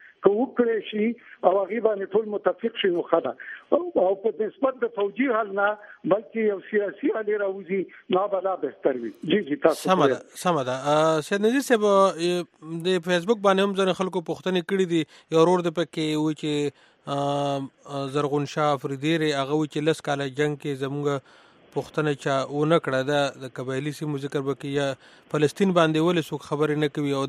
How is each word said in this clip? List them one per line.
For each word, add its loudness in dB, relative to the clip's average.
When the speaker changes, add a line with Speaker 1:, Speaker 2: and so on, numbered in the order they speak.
Speaker 1:
که 6
وکړی 0
شي 0
او 6
هغې 0
باندې -6
ټول 2
متفق -2
شي 2
نو -2
ښه 4
ده. -4
او، 4
او 2
په 0
نسبت -2
د -4
فوجي 0
حل -4
نه 2
بلکې 0
یو -6
سیاسي -2
حل -4
یې 0
راوځي -4
نو 2
هغه 0
به -2
لا -2
بهتر -2
وي. -8
جی، 2
جی، -2
تاسو 2
Speaker 2:
سمه 6
Speaker 1:
پوهیږئ. 4
Speaker 2:
ده، -6
سمه 0
ده. -2
آه، 4
سید 2
نذیر 2
صاحب، 4
آه، 4
د 2
فیسبوک 2
باندې 6
هم 0
ځینې 2
خلکو -4
پوښتنې -2
کړي 2
دي. 2
یو 6
ورور 4
د -2
پکې -4
و 0
چې، -4
آه، -2
آه، -6
زرغون 0
شاه 0
افریدی -2
دی، 0
هغه -2
و 0
چې -8
لس -2
کاله -2
جنګ -2
کې -4
زموږ -2
پوښتنه -2
چا 0
ونه 2
کړه، 0
ده 2
د -10
قبایلي -4
سیمو -6
ذکر -4
به -2
کوي -8
یا 0
فلسطین 2
باندې 4
ولې 2
څوک -8
خبرې 0
نه 2
کوي -2
او -2